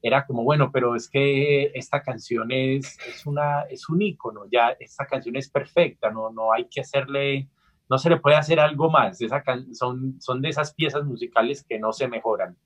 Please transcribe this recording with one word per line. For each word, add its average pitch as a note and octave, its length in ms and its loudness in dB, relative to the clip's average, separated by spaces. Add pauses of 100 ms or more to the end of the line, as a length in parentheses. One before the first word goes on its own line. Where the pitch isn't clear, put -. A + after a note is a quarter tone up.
Era C3 260 2
como, A#2 160 -4
bueno, C#3+ 280 4
pero B2 240 2
es A2+ 140 -6
que C#3 640 2
esta C3+ 300 -4
canción A#2 480 -6
es, C3 460 -2 (100)
es - 180 -16
una, D3 360 -2
es C3+ 280 -12
un E3+ 140 2
ícono, A#2 380 -6 (100)
ya A#2+ 280 4
esta - 280 -10
canción C3 280 -6
es C3+ 140 -6
perfecta, - 640 0
no, A2 180 -6
no A2+ 240 0
hay - 160 0
que C#3 120 -6
hacerle, C#3 680 -2 (400)
no C3 80 2
se E3+ 140 2
le E3 60 6
puede D3+ 180 6
hacer D3+ 240 4
algo D3+ 320 4
más. A#2+ 280 2
Esa A#2+ 220 -2
can-, B2+ 320 -4
son, B2+ 480 -4
son B2+ 220 -4
de D#3+ 60 -2
esas D3+ 260 -4
piezas D3 300 -2
musicales A#2 600 -2
que A2 120 -6
no A2 140 -2
se C3 140 -4
mejoran G#2+ 480 -4 (100)